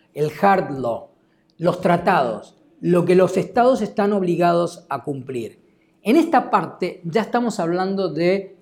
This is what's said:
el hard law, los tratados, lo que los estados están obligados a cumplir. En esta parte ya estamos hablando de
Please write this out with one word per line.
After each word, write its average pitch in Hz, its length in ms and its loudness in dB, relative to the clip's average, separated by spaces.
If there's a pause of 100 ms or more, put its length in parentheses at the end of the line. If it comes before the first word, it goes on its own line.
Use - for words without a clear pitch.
(120)
el 147 260 -2
hard 185 400 2
law, 117 300 -6 (480)
los 175 240 -2
tratados, 175 760 0 (240)
lo 170 260 2
que 185 80 4
los 185 240 4
estados 240 420 2
están 202 320 -2
obligados 175 800 0
a 139 120 -6
cumplir. 127 580 -10 (420)
En 220 140 4
esta 285 340 2
parte 180 540 -2
ya 170 180 0
estamos 240 360 -2
hablando 185 540 -2
de 180 500 -2